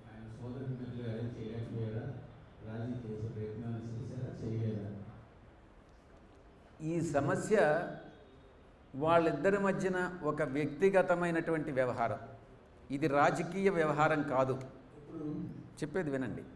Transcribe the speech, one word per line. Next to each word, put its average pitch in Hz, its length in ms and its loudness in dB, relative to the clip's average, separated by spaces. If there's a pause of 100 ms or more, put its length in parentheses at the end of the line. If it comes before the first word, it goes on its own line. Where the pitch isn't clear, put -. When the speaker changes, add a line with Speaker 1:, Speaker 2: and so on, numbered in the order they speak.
Speaker 1:
ఆయన 110 240 -14
సోదరుడి 127 460 -8
మధ్యలో 120 340 -6
arrange 117 260 -4
చేయలేకపోయారా? 113 720 -6 (600)
రాజీ 117 340 -6
చేసే 107 300 -6
ప్రయత్నాలు 113 580 -6
చేశారా? 123 500 -6
చేయలేదా? 110 500 -2 (1900)
Speaker 2:
ఈ 160 160 -4 (140)
సమస్య 180 480 2 (1400)
వాళ్ళిద్దరి 165 640 4
మధ్యన 185 380 2 (260)
ఒక 151 180 2 (120)
వ్యక్తిగతమైనటువంటి 170 1160 2
వ్యవహారం. 117 500 0 (680)
ఇది 143 180 0
రాజకీయ 170 640 4
వ్యవహారం 156 540 4
కాదు. 131 320 2 (400)
Speaker 1:
ఇప్పుడు 151 320 -10 (480)
Speaker 2:
చెప్పేది 156 340 -2
వినండి. 131 340 -2 (120)